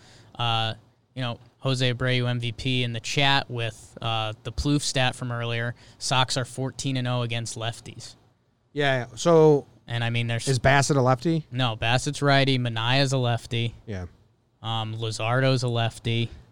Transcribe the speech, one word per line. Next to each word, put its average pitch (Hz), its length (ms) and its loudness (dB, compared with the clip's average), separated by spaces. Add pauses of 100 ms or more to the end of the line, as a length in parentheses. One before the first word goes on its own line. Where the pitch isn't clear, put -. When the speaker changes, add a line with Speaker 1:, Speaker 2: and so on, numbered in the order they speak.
(380)
Speaker 1:
Uh, 113 360 -2 (400)
you 131 80 -10
know, 120 180 -6 (200)
Jose 127 340 0
Abreu 127 340 0
M 123 120 -2
V 120 120 -4
P 127 320 -2
in 120 100 -4
the 117 60 -8
chat 139 500 0
with, 117 520 -8
uh, 110 320 -4 (100)
the 127 80 -10
Plouffe 147 300 0
stat 127 340 -2
from 127 160 -8
earlier. 117 440 -4 (220)
Sox 131 380 0
are 127 100 -2
fourteen 131 520 -6
and 123 100 -4
oh 123 140 -2
against 117 360 -6
lefties. - 580 -10 (580)
Speaker 2:
Yeah, 135 320 0 (100)
so 156 500 6 (220)
Speaker 1:
And, 117 160 -2
I 117 60 0
mean, 117 180 0
there's 117 200 -2
Speaker 2:
is 131 120 2
Bassett 139 380 4
a 135 40 4
lefty? 143 500 2
Speaker 1:
No, 120 260 -2
Bassett's 127 440 -2
righty. 139 380 4
Manaea's 123 540 0
a 139 40 2
lefty. 117 580 -2 (100)
Speaker 2:
Yeah. 92 220 -8 (540)
Speaker 1:
Um, 110 340 -6
Luzardo's 120 680 0
a 127 60 -2
lefty. 117 600 -2 (220)